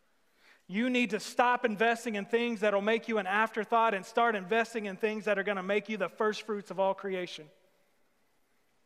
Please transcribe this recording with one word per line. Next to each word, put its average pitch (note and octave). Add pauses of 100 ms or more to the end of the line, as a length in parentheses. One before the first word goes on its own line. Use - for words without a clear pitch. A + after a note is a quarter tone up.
(680)
You A3
need B3
to G#3
stop B3
investing A3+
in G3+
things A#3
that'll G3+
make A3
you A3
an F#3+
afterthought A3
and F#3
start A#3
investing G#3+
in F#3+
things G#3+
that G3+
are F#3+
gonna G3
make G3+
you A3
the F#3
first G#3+
fruits G3+
of F3
all G3
creation. F#3 (1400)